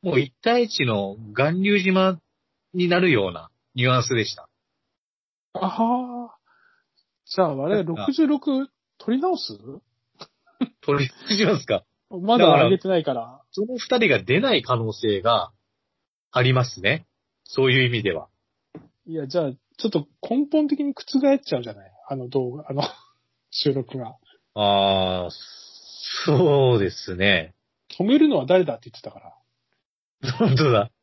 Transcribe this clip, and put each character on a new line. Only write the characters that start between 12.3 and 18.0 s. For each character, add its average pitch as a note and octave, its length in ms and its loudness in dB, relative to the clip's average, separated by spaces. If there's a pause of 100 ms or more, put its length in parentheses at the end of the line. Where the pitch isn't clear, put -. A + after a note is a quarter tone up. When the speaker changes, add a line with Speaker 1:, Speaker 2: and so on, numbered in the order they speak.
Speaker 2:
だ - 80 4 (180)
上 E3+ 60 2
げ F#3+ 80 2
て F#3 100 -6
な F#3 100 0
い D#3 60 0
か C3+ 100 -4
ら。 A#2+ 80 -6
Speaker 1:
だ A2+ 60 -12
か B2 60 -20
ら、 - 180 -20
そ G3+ 140 -4
の B3 120 -8
二 B3 200 -2
人 A3+ 100 2
が A2+ 160 2
出 C3 160 2
な B3 160 0
い C#3 60 0
可 B2 160 -2
能 A2+ 160 -4
性 G2+ 280 0
が G#2 300 0 (800)
あ B2+ 100 2
り B2+ 120 4
ま B2+ 100 4
す - 160 -8
ね。 A2+ 260 0 (380)
そ - 220 0
う C3 60 4
い C3 140 4
う B2 40 0
意 - 20 -4
味 A2+ 120 -4